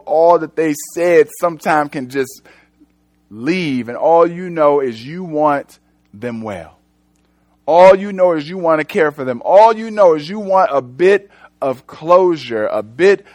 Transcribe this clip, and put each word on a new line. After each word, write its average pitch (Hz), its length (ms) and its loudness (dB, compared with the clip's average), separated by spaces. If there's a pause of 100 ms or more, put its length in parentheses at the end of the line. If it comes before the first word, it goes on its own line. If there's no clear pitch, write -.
all 165 320 2
that 156 180 -8
they 156 200 -2 (180)
said 170 340 2 (120)
sometimes 160 500 -2
can 131 180 -10
just 131 360 -8 (880)
leave. 131 580 -6
And 120 60 -12
all 165 300 2
you 175 240 -10
know 147 300 0
is 117 260 -6
you 170 180 -14
want 151 540 -4 (380)
them 113 260 -10
well. 90 380 -14 (880)
All 185 280 8
you 202 160 -10
know 185 220 0
is 151 160 -6
you 190 80 -12
want 165 220 0
to 151 60 -6
care 156 260 -2
for 143 120 -12
them. 123 220 -8
All 214 320 6
you 220 140 -10
know 190 240 4
is 147 120 -10
you 208 120 -10
want 190 340 0
a 139 80 0
bit 175 480 0 (320)
of 131 240 -6
closure, 156 800 0
a 107 160 -4
bit 170 540 -2